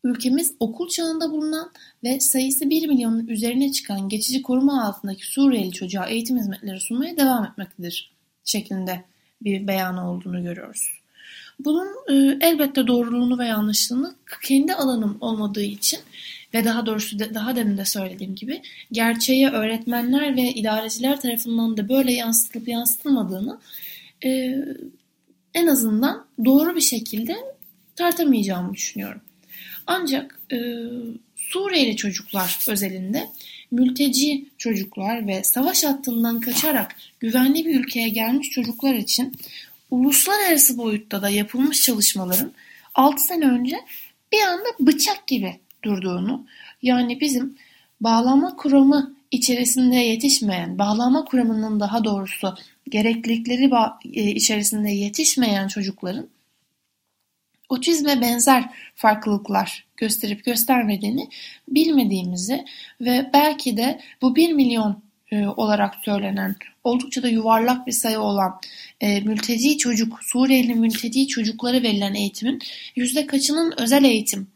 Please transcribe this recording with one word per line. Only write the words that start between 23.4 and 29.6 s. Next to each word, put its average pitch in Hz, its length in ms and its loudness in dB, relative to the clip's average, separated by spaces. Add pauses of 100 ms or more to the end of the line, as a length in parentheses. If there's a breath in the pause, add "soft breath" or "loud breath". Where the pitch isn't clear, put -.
e, 262 300 0 (1000)
en 339 140 2
azından 233 580 2 (200)
doğru 311 300 6
bir 320 60 0
şekilde 226 560 -2 (580)
tartamayacağımı 214 800 0
düşünüyorum. - 480 -8 (680 loud breath)